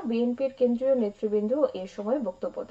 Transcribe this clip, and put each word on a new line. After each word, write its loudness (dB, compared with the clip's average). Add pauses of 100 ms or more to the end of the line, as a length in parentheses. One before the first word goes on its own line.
(100)
বিএনপির 0
কেন্দ্রীয় 2
নেতৃবৃন্দ 0 (300)
এ -8 (120)
সময় 0
বক্তব্য -6 (140)